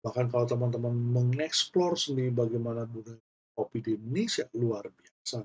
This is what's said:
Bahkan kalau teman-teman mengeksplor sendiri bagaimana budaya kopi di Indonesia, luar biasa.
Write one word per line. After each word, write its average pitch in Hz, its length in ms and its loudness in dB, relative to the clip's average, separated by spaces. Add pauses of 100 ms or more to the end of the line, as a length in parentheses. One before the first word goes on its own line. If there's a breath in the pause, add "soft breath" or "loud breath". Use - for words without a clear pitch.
Bahkan 123 240 0
kalau 120 160 2
teman-teman 120 480 0
mengeksplor 123 1040 2
sendiri 127 400 0
bagaimana 117 480 0
budaya 113 360 -12 (360)
kopi 113 240 -2
di 110 160 0
Indonesia, 135 600 -2
luar 117 360 0
biasa. - 540 -10